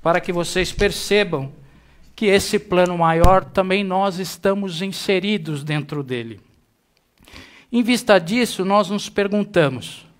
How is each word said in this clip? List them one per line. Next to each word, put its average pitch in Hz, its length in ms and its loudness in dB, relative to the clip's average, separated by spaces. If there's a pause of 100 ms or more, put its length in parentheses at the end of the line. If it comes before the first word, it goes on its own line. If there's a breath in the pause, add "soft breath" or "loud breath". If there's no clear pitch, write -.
para 170 180 2
que 190 100 -8
vocês 175 400 -4
percebam 190 800 -2 (640 soft breath)
que 220 120 -2
esse 196 320 2
plano 180 360 2
maior, 170 480 6
também 190 400 -2
nós 190 360 -2
estamos 190 640 -4
inseridos 185 800 -2
dentro 147 400 -4
dele. 117 360 -8 (1300 loud breath)
Em 240 120 0
vista 214 360 4
disso, 196 440 -2
nós 196 260 2
nos 202 200 -6
perguntamos 196 960 -2 (140)